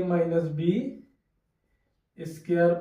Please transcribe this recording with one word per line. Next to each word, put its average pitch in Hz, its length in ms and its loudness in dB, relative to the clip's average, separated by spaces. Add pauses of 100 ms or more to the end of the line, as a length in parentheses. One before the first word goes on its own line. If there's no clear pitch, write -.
(100)
মাইনাস 165 360 0 (120)
বি 170 120 0 (1500)
স্কয়ার 170 520 0 (100)